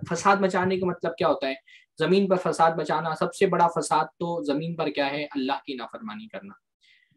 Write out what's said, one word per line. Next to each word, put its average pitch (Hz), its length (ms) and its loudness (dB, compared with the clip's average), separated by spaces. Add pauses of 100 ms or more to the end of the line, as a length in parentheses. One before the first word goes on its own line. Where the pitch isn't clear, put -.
फसाद 196 320 2
मचाने 185 360 0
का 185 100 -2
मतलब 175 300 -4
क्या 170 100 0
होता 139 200 0
है? 135 100 -4 (420)
जमीन 185 280 4
पर 185 100 4
फसाद 165 420 2
मचाना, 160 360 -2
सबसे 180 320 0
बड़ा 170 200 4
फसाद 160 380 0 (140)
तो 170 260 -4
जमीन 160 300 -2
पर 160 140 -2
क्या 147 160 0
है? 143 200 -4
अल्लाह 135 320 -2
की 135 180 -10
नाफरमानी 110 520 -12
करना। 98 260 -14 (640)